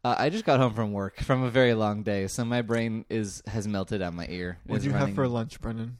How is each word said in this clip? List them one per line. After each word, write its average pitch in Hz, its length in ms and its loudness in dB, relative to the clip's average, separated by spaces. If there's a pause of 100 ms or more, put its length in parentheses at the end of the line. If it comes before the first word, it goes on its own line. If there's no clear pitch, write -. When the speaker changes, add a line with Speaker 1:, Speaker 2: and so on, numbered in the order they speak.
Speaker 1:
Uh, 123 140 2
I 139 140 2
just 214 160 -4
got 143 140 6
home 127 120 4
from 107 200 -2
work 98 260 -4
from 131 240 2
a 127 80 0
very 123 240 6
long 107 280 0
day, 98 260 0
so 120 180 -4
my 120 160 0
brain 113 480 -2
is, 104 360 -4
has 107 220 -4
melted 101 320 -2
out 87 140 -4
my 85 160 -8
ear. 90 340 -6
Speaker 2:
What'd - 160 -2
Speaker 1:
Is 131 60 -2
Speaker 2:
you 139 60 0
have 139 100 2
Speaker 1:
running 135 120 0
Speaker 2:
for 131 140 2
lunch, 117 320 -4
Brennan? 117 400 -8